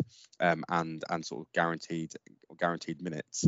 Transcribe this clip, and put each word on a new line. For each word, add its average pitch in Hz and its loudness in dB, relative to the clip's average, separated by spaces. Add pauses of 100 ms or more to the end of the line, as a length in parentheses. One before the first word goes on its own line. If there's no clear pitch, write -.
(400)
um, 82 4
and, 80 0
and 82 -2
sort 76 -8
of - -20
guaranteed, 82 0 (440)
guaranteed 85 0
minutes. - -4